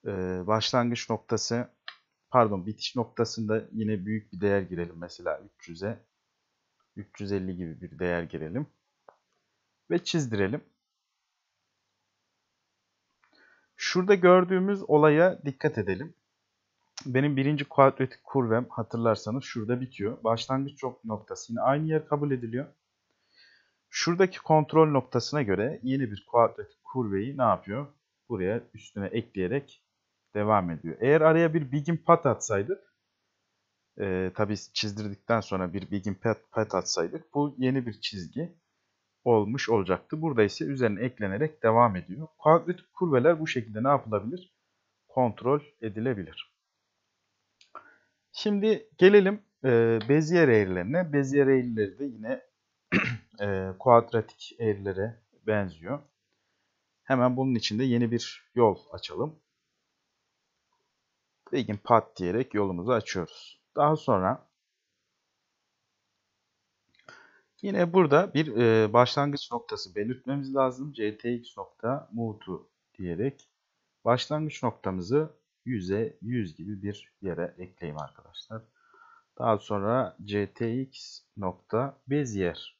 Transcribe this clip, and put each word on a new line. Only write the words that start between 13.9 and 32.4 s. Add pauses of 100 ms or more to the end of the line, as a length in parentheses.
gördüğümüz
olaya
dikkat
edelim. (920)
Benim
birinci
kuadratik
kurvem
hatırlarsanız
şurada
bitiyor.
Başlangıç
nok-,
noktası
yine
aynı
yer
kabul
ediliyor. (1200)
Şuradaki
kontrol
noktasına
göre
yeni
bir
kuadratik
kurveyi
ne
yapıyor? (420)
Buraya (100)
üstüne
ekleyerek (500)
devam
ediyor.
Eğer
araya
bir
begin
path
atsaydık, (1080)